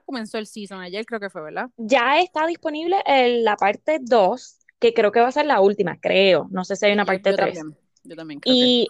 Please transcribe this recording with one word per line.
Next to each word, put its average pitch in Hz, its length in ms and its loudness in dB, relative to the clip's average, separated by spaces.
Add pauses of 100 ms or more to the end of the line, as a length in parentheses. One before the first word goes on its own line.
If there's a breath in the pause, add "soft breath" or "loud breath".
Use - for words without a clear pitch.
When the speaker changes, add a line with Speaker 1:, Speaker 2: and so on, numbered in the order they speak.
Speaker 1:
comenzó 233 320 -8
el 214 80 -8
season 196 360 -16
ayer, 185 240 -10
creo 226 140 -10
que 202 120 -10
fue, 170 100 -14
¿verdad? 180 360 -10
Speaker 2:
Ya 247 420 2
está 320 260 -2
disponible 330 520 -4 (100)
el, 240 360 2
la 214 120 0
parte 208 440 -2
dos, 233 600 0 (200)
que 233 140 2
creo 208 180 2
que 233 100 4
va 240 80 2
a - 20 -4
ser 294 160 0
la 254 140 2
última, 196 380 0
creo. 185 520 2
No 185 140 -4
sé 196 100 -6
si 196 100 -2
hay 208 60 4
Speaker 1:
Sí, 202 40 2
Speaker 2:
una 208 100 0
Speaker 1:
yo, - 20 -8
Speaker 2:
parte 190 240 0
Speaker 1:
yo 202 40 0
Speaker 2:
tres. 190 200 0
Speaker 1:
también, 156 220 -12 (260)
yo 170 120 -20
también 156 260 -16
creo 254 120 2
que 247 80 4
Speaker 2:
Y, 247 280 2